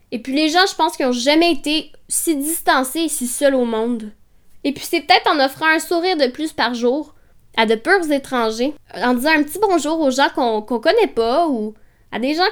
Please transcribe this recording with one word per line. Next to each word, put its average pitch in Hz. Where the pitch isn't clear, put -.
et 240
puis 262
les 311
gens, 359
je -
pense 339
qu'ils 277
ont 247
jamais 294
été 302
si -
distancés 302
et 320
si 247
seuls 277
au 247
monde. 226
Et 285
puis -
c'est 320
peut-être 415
en 294
offrant 277
un 320
sourire 349
de 277
plus 294
par 247
jour 247
à 226
de 220
purs 330
étrangers, 254
en 247
disant 269
un 311
petit 359
bonjour 330
aux 277
gens 277
qu'on, 226
qu'on 233
connaît 359
pas, 254
ou 214
à 202
des 277
gens 370